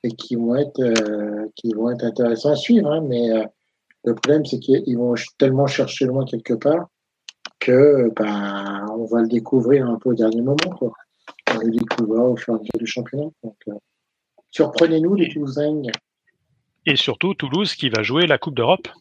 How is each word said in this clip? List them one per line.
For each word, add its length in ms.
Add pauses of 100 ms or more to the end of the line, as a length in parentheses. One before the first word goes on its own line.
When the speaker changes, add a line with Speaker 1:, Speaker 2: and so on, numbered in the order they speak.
Speaker 1:
et 80
qui 240
vont 200
être, 240
euh, 760
qui 180
vont 180
être 140
intéressants 460
à 40
suivre, 340
hein, 120
mais, 300
euh, 120 (600)
le 100
problème, 300
c'est 140
qu'ils 380
vont 180
ch-, 120 (100)
tellement 300
chercher 380
loin 180
quelque 300
part 340 (720)
que, 120
euh, 440
ben, 760
on 140
va 160
le 60
découvrir 600
un 100
peu 140
au 20
dernier 280
moment, 140 (220)
quoi. 160 (600)
On 60
le 120
découvrira 520
au 140
fur 160
et 40
à 20
mesure 200
du 80
championnat. 400 (160)
Donc, 140 (100)
euh, 60 (800)
surprenez-nous, 640
les 140
Toulousains. 520 (1040)
Speaker 2:
Et 100
surtout, 380
Toulouse 420
qui 140
va 140
jouer 240
la 100
Coupe 180
d'Europe. 320 (140)